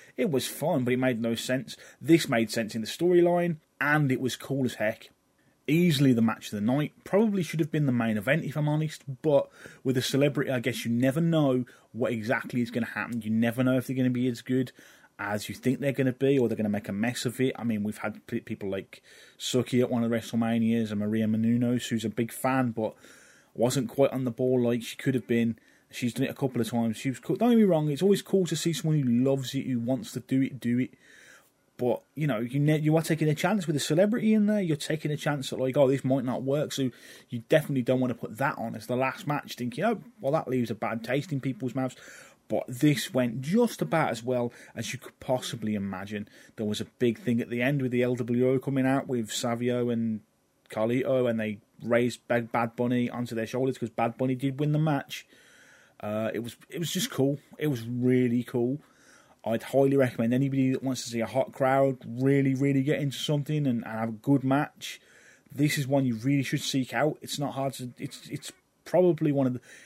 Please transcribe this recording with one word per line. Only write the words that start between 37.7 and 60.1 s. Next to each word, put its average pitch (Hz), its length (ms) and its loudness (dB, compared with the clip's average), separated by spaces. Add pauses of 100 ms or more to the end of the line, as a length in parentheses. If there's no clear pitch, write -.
don't 127 200 2
wanna 127 120 0
put - 240 -10
that 135 220 -2
on 113 160 -6
as 110 120 -12
the 123 100 -2
last 131 300 -4
match, - 280 -4
thinking, 123 280 -6
"Oh, 233 200 0 (180)
well, 135 120 -2
that 156 140 0
leaves 123 240 -2
a 117 40 -4
bad 113 280 -4
taste 139 300 -4
in 135 80 -4
people's 127 340 -6
mouths." 131 220 -4 (520)
But 107 200 -2
this 143 460 2
went 123 260 0
just 208 400 0
about 156 300 0
as 113 120 -6
well 120 300 -2 (220)
as - 180 -8
you 127 60 -8
could - 220 -20
possibly 113 540 -4
imagine. 101 540 -8 (280)
There 110 100 -4
was 104 160 -2
a - 20 -6
big 120 340 -2
thing 120 220 0
at - 80 -6
the 120 140 -2
end 139 180 2
with 127 120 -2
the 120 100 2
L 123 120 0
W 120 360 0
O 135 80 2
coming 131 280 0
out 135 220 0
with 120 240 -4
Savio 120 560 -2
and 113 320 -2 (480)
Carlito, 123 640 0
and 113 100 0
they 107 200 -4 (220)
raised 117 460 2
Bad 120 480 0
Bunny 123 320 0
onto 117 260 -6
their 113 120 -2
shoulders 127 320 -2
'cause 117 100 -4
Bad 120 300 -2
Bunny 131 160 0
did 135 260 -2
win 151 120 2
the 151 60 2
match. 156 480 -2 (720)
Uh, 107 360 -4
it 101 60 -4
was, 117 180 -10 (100)
it - 100 -10
was 170 140 -4
just 190 160 -2
cool. 139 300 0 (180)
It 151 120 -2
was 117 200 -4
really 123 540 2
cool. 127 400 -2 (600)
I'd 113 200 -2
highly 139 340 4
recommend 123 380 2